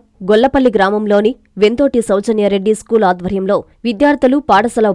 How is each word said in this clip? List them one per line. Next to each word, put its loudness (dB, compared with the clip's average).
గొల్లపల్లి 2
గ్రామంలోని 0
వెంతోటి 2
సౌజన్యారెడ్డి 0
స్కూల్ 0
ఆధ్వర్యంలో -4
విద్యార్థులు, 0
పాఠశాల 0